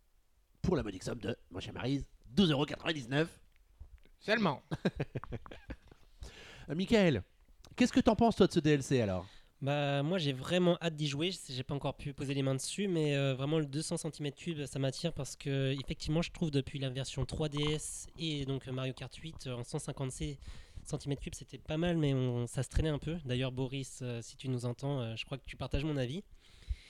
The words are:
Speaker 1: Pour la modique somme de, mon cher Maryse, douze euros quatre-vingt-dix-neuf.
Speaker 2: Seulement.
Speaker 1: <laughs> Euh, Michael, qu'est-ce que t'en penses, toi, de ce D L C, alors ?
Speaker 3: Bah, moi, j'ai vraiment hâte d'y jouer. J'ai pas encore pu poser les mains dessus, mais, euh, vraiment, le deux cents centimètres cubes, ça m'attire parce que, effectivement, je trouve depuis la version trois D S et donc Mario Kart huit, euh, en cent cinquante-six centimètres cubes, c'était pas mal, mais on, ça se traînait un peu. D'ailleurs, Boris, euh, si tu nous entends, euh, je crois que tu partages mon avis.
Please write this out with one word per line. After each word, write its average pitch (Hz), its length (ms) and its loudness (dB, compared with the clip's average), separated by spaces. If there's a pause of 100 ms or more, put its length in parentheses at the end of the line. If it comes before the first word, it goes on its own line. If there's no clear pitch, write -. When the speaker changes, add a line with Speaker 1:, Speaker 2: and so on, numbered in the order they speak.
(600)
Speaker 1:
Pour 180 140 4
la 127 80 2
modique 98 200 -6
somme - 160 -4
de, - 160 -4 (160)
mon 87 80 -8
cher 98 140 -8
Maryse, 131 320 -2 (240)
douze 156 220 6
euros 143 140 4
quatre-vingt-dix-neuf. 151 760 -2 (800)
Speaker 2:
Seulement. 202 480 2
Speaker 1:
<laughs> - 40 -20 (2000)
Euh, 147 60 -4
Michael, 180 480 6 (520)
qu'est-ce 247 160 4
que - 80 6
t'en 233 160 8
penses, 233 200 6
toi, 202 100 10
de - 60 6
ce 180 80 2
D 156 100 6
L 143 140 6
C, 127 180 4
alors ? 92 240 0 (340)
Speaker 3:
Bah, 143 440 0
moi, 180 160 2
j'ai 143 140 0
vraiment 170 500 4
hâte 165 120 0
d'y 151 120 0
jouer. 143 240 0 (180)
J'ai 131 140 -4
pas - 100 -6
encore 139 240 -2
pu 143 160 -8
poser 139 220 -4
les 139 80 2
mains 135 100 2
dessus, 190 340 -2
mais, 156 280 2
euh, 139 180 2
vraiment, 139 240 0
le 156 80 2
deux 139 160 -4
cents 170 160 -2
centimètres 147 400 -6
cubes, 156 280 -6
ça 131 120 -8
m'attire 135 360 0
parce - 220 -6
que, 139 360 0 (120)
effectivement, 156 380 0
je 170 100 -4
trouve 165 200 -2
depuis 139 260 0
la 135 140 -2
version 131 340 -4
trois 156 240 -2
D 143 80 -4 (140)
S - 340 -4 (140)
et 151 260 -2
donc 135 220 -2
Mario 131 260 -4
Kart 127 220 -12
huit, - 320 -12
euh, 123 80 -4
en 120 80 -6
cent 151 160 -6
cinquante-six 143 580 -4 (460)
centimètres 139 400 -4
cubes, 165 100 -8
c'était - 240 -12
pas 156 200 -4
mal, 170 200 2
mais 147 160 4
on, 123 320 2
ça 131 160 -2
se - 80 -4
traînait - 200 2
un 147 100 0
peu. 160 260 -4
D'ailleurs, 127 260 -2
Boris, 131 520 -4
euh, 120 180 -6
si - 160 -16
tu - 100 -8
nous 123 200 0
entends, 139 340 -2
euh, 113 140 -4
je - 100 -8
crois 135 140 -8
que - 60 -20
tu - 120 -10
partages 139 280 0
mon 151 120 0
avis. 135 260 -2 (680)